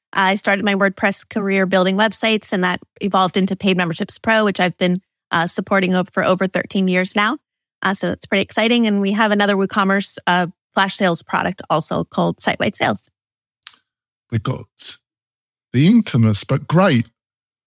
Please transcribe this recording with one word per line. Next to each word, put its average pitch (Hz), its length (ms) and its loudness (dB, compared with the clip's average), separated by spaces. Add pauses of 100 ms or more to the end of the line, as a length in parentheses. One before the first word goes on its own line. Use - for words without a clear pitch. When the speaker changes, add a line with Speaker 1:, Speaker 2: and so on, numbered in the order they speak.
(140)
Speaker 1:
I 190 220 2
started 202 280 0
my 202 120 2
WordPress 196 520 0
career 196 380 0
building 190 320 2
websites, 220 560 0
and 185 100 0
that 180 160 0 (220)
evolved 185 340 0
into 190 220 0
Paid 185 180 2
Memberships 175 420 -4
Pro, 220 280 0
which 196 160 0
I've 180 160 -2
been, 180 240 0 (280)
uh, 165 160 0
supporting 190 480 -2
o-, 185 160 0
for - 140 -2
over 185 240 2
thirteen 185 400 -2
years 185 300 0
now. 220 200 0 (460)
Uh, 190 120 0
so 175 160 -4
it's - 160 -10
pretty 202 160 0
exciting. 226 420 0
And 202 160 0
we 196 120 0
have 214 180 0
another 202 240 2
WooCommerce, 196 720 -2
uh, 180 180 2 (300)
flash 196 200 0
sales 175 280 0
product - 440 -4
also 156 360 -2
called 170 360 -2
Site-Wide - 360 -4
Sales. - 340 -4 (1200)
Speaker 2:
We've 117 140 -2
got - 560 -10 (720)
the 139 140 4
infamous 117 560 4
but 139 240 -4
great 156 400 4 (600)